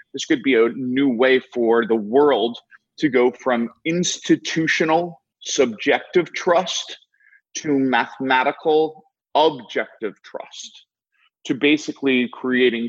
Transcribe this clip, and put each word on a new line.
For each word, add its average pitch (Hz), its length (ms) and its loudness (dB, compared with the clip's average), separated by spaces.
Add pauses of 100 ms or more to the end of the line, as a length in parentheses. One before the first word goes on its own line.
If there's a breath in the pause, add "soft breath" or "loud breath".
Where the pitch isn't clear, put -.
(120)
this 135 140 -8
could 139 160 0
be 135 120 2
a 117 140 6
new 131 400 -2
way 127 320 4
for 117 460 0
the 113 100 2
world 117 640 2 (400 soft breath)
to 156 100 0
go 123 220 4
from 117 400 -4 (160)
institutional 165 1400 -2 (180)
subjective 131 920 -2
trust - 640 -2 (560 soft breath)
to 143 240 -2
mathematical 135 1300 0 (300)
objective 123 880 -2
trust, - 640 -18 (600)
to 147 100 -4
basically 139 800 0
creating 123 560 0